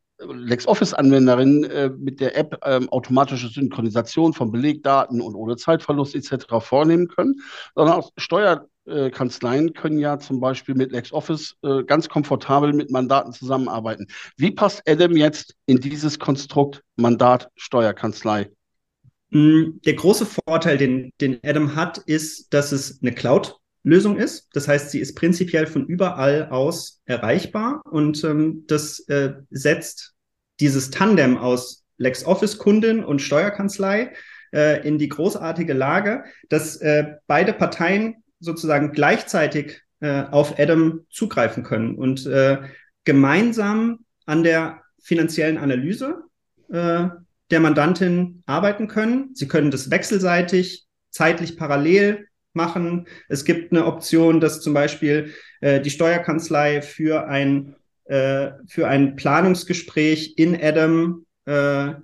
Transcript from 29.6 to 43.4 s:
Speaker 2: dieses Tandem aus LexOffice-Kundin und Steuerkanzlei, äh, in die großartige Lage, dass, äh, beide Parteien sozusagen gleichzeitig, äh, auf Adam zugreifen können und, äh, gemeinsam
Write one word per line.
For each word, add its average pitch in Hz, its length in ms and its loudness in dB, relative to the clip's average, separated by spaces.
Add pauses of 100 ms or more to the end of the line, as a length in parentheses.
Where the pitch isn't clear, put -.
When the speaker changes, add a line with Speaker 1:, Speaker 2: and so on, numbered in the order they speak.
Speaker 2:
dieses 139 300 2
Tandem 165 460 4
aus 123 480 -4 (140)
LexOffice-Kundin 208 1080 0
und 143 180 -2
Steuerkanzlei, 196 920 -2 (420)
äh, 151 320 2
in 151 120 0
die 147 100 -2
großartige 165 640 -4
Lage, 185 520 -2 (240)
dass, 156 280 -2
äh, 151 380 0 (120)
beide 180 260 2
Parteien 196 680 -2 (160)
sozusagen 156 540 -2
gleichzeitig, 151 880 0 (200)
äh, 139 300 -4
auf 147 280 2
Adam 160 520 2
zugreifen 123 540 -2
können 113 320 -4
und, 131 300 -2
äh, 135 320 2 (460)
gemeinsam 214 1000 2 (220)